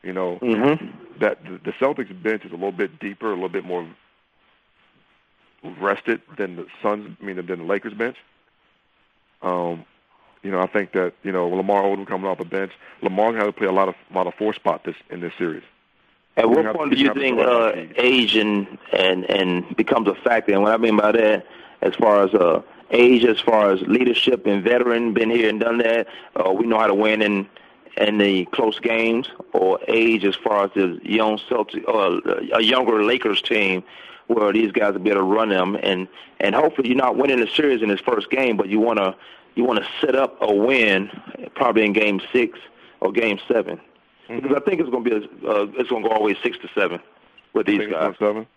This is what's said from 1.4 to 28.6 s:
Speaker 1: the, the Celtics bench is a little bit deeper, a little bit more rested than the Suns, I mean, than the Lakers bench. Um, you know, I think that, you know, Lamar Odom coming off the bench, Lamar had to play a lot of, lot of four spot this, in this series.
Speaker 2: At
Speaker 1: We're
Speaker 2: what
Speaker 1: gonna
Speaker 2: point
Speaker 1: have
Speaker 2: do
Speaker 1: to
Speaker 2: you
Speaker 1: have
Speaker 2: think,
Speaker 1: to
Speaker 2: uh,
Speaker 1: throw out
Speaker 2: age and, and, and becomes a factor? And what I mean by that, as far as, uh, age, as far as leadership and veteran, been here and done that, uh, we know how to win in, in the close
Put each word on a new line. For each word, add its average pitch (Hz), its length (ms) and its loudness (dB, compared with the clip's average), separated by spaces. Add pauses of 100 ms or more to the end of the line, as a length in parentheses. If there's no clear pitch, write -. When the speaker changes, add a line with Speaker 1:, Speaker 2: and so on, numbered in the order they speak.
Speaker 1:
the, 92 180 -16
the - 100 -10
Celtics 123 480 -6
bench 107 220 -4
is - 80 -18
a 85 40 -14
little 98 180 -6
bit 92 260 -6
deeper, 101 280 -10
a 101 80 -4
little 92 120 -6
bit 92 160 -8
more 90 240 -8 (1900)
rested 101 420 -2 (160)
than 92 200 -8
the 87 100 -14 (140)
Suns, 104 400 -6
I 98 40 -16
mean, 95 120 -10
than 90 80 -10 (140)
the 85 40 -14
Lakers 101 300 -4
bench. 117 240 -6 (1200)
Um, 87 440 -4 (560)
you 98 100 -8
know, 92 80 -2
I 92 80 0
think 101 240 -4
that, 90 220 -2 (100)
you 98 80 -8
know, 92 160 -2
Lamar 98 360 2
Odom 98 220 -2
coming 95 240 -6
off 90 80 -4
the 92 80 -10
bench, 95 280 -6 (280)
Lamar 104 320 0
had 110 120 0
to 104 80 -2
play 104 140 -2
a 92 40 0
lot 95 160 2
of, 92 80 -6 (180)
lot 92 140 0
of 87 80 -8
four 107 180 -2
spot - 300 -4
this, 82 120 -8 (140)
in 87 120 -12
this 85 160 -8
series. 82 260 -6 (720)
Speaker 2:
At 113 140 4
Speaker 1:
We're 120 60 6
Speaker 2:
what 160 80 4
Speaker 1:
gonna 110 140 -2
Speaker 2:
point 147 140 -4
Speaker 1:
have - 0 -
Speaker 2:
do 131 60 2
Speaker 1:
to 135 40 2
Speaker 2:
you 143 80 4
Speaker 1:
have 131 80 -2
Speaker 2:
think, 135 200 0
Speaker 1:
to 135 60 2
Speaker 2:
uh, 117 280 4
Speaker 1:
throw - 120 -6
out - 40 -16 (100)
Speaker 2:
age 123 380 4
and, 104 420 0 (140)
and, 92 380 2
and 90 480 0
becomes 113 300 2
a 95 80 0
factor? 113 380 0
And 98 100 4
what 107 100 4
I 113 40 2
mean 110 200 2
by 104 160 4
that, 107 320 2 (360)
as 92 140 0
far 104 280 4
as, 95 100 0
uh, 85 280 4 (300)
age, 120 320 6
as 113 160 2
far 107 320 4
as 95 100 0
leadership 120 640 0
and 101 180 0
veteran, 120 500 2
been 113 160 0
here 117 200 2
and 107 100 -4
done 117 180 0
that, 117 300 0 (280)
uh, 92 160 0
we 104 140 0
know 113 140 2
how 110 80 4
to 101 80 4
win 107 260 2
in, 101 260 0 (500)
in 107 200 0
the 98 280 2
close 110 340 -2